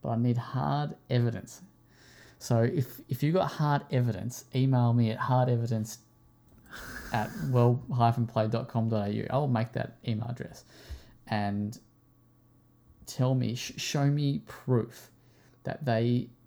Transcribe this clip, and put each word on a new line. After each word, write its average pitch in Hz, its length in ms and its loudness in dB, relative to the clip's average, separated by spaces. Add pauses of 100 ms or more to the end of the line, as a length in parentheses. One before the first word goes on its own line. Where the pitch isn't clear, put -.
but 127 80 -6
I 113 60 -2
need 120 200 2
hard 143 580 -2 (160)
evidence. 120 520 -2 (760)
So 117 220 2
if, - 460 0
if 127 160 -2
you've 156 100 2
got 185 160 2
hard 147 400 0
evidence, 120 540 -2 (100)
email 127 380 4
me 117 180 4
at - 80 -4
hardevidence 117 800 0 (1120)
at 110 180 -2 (200)
well 123 320 4 (100)
hyphen 117 360 4
play 110 200 0
dot 113 200 -2
com 113 200 0
dot 107 200 0
A 104 40 -2
U. 107 180 -4
I'll 143 180 0
make 117 240 0
that - 240 -4 (100)
email 113 220 -2
address - 360 -10 (600)
and 104 500 -2 (1300)
tell 131 280 0
me, 117 220 0
sh-, - 200 -10
show - 300 -2
me 143 400 0
proof - 640 -2 (540)
that - 200 -8
they 120 440 2 (180)